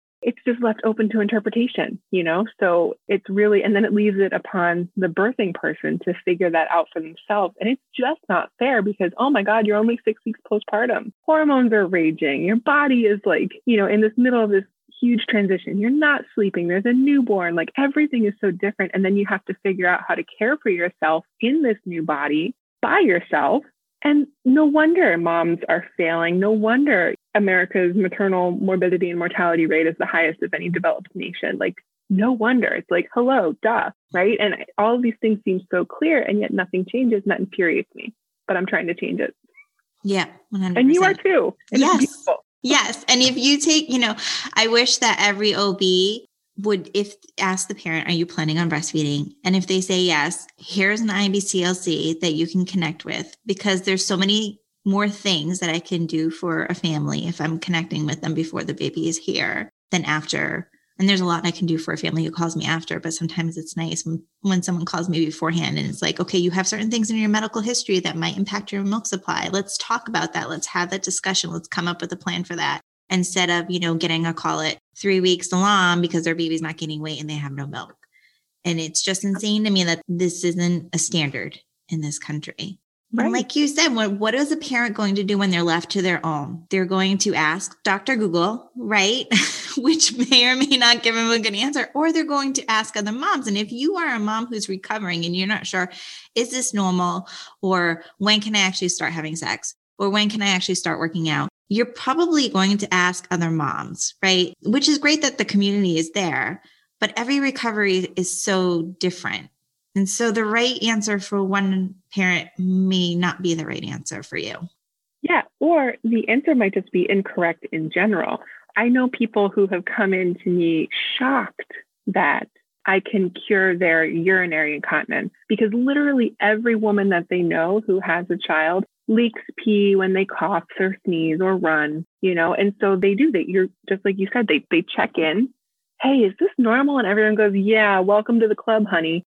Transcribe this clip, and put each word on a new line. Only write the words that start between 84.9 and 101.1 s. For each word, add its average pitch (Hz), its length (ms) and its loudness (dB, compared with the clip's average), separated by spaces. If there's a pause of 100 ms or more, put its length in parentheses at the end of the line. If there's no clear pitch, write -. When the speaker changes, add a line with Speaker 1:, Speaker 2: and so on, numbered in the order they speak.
Speaker 2:
going 202 200 0
to 202 80 0
do 196 140 0
when 196 140 2
they're 170 100 2
left 170 300 0
to 196 100 -2
their 175 240 0
own? 156 460 -6
They're 190 140 2
going 190 340 0
to 196 160 0
ask 156 480 -2
Doctor 202 320 0
Google, 202 600 0
right? 214 520 0 (260)
<laughs> - 240 -10
Which 269 400 2
may 247 320 4
or 262 60 4
may 269 200 2
not 240 280 4
give 226 100 2
them 226 160 0
a 233 80 2
good 214 160 -2
answer, 254 400 -2
or 311 180 2
they're 320 140 0
going 277 280 -2
to 247 180 -4
ask 220 260 -2
other 208 140 -2
moms. 302 340 -2
And 202 100 -2
if 208 160 -4
you 285 260 -2
are 302 180 -2
a 220 40 -4
mom 220 280 -2
who's 220 200 -6
recovering 190 580 -6
and 175 100 -2
you're 190 120 -2
not 208 200 -4
sure, 180 240 -4 (420)
"Is 247 160 -2
this 254 240 -4
normal?" 180 540 0 (340)
Or, 175 420 0 (140)
"When 208 240 2
can 214 140 -4
I 208 40 2
actually 185 300 0
start 165 240 -4
having 156 220 -6
sex?" - 400 -6 (240)
Or, 202 100 0
"When 208 200 2
can 214 120 -4
I 202 60 0
actually 185 280 0
start 170 220 -4
working 165 320 -2